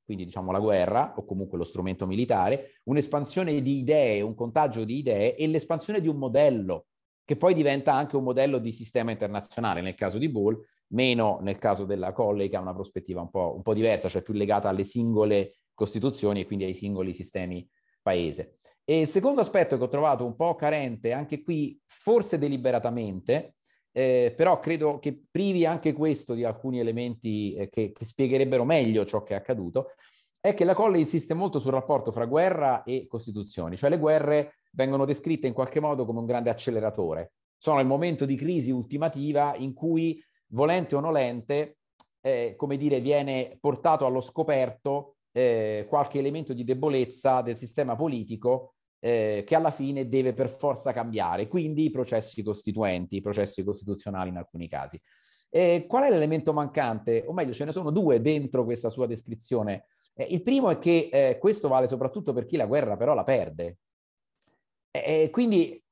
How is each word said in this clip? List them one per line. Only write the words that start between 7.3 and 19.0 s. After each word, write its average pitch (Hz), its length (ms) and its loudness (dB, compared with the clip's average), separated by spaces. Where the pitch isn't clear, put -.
poi 180 180 4
diventa 143 400 2
anche 143 220 0
un 135 80 0
modello 135 340 2
di 113 140 -4
sistema 113 400 -2
internazionale, 104 720 -4
nel 92 140 -6
caso 98 220 -4
di 147 120 -2
Bull, 110 280 2
meno 117 480 2
nel 95 160 -4
caso 101 260 0
della 95 300 -4
Colley, 104 340 0
che 98 80 -4
ha 95 60 -4
una 92 120 -8
prospettiva 92 460 -10
un 85 100 -8
po', 87 240 -2
un 95 100 -12
po' 110 100 2
diversa, 107 340 2
cioè 90 140 -2
più 107 120 -8
legata 101 360 0
alle 95 160 0
singole 104 680 2
costituzioni 107 640 -2
e 90 60 -4
quindi 98 180 -4
ai 95 100 -4
singoli 95 400 -4
sistemi 90 560 -10
paese. 85 580 -2
E 160 160 2